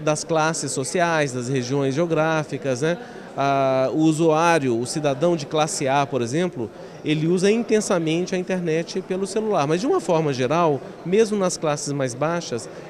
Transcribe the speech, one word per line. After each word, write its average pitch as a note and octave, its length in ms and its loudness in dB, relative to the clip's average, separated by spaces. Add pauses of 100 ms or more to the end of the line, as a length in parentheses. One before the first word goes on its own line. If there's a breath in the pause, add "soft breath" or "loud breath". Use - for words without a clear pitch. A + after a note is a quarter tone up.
das D3+ 200 0
classes D#3+ 480 0
sociais, D#3 600 0
das B2 180 -4
regiões C3+ 460 0
geográficas, D#3 840 0
né? E3+ 180 0 (360 loud breath)
Ah, C3+ 560 2
o D3+ 60 -2
usuário, D#3 800 4
o B2 60 -4
cidadão D3 500 0
de C#3+ 120 -4
classe D3+ 400 0
A, C#3 180 2
por B2+ 160 -2
exemplo, B2+ 480 -2 (340 loud breath)
ele D3+ 240 0
usa F3+ 220 2
intensamente F#3+ 840 0
a - 20 0
internet F3 640 -2
pelo F#3 240 -4
celular. G3+ 400 0
Mas, D#3+ 160 2
de B3+ 60 -2
uma F#4 120 2
forma D#3+ 320 2
geral, C#3 480 2 (240 loud breath)
mesmo G#3 320 2
nas F#3 220 0
classes D3 340 -2
mais C3+ 220 -2
baixas, D3 560 -4 (200 loud breath)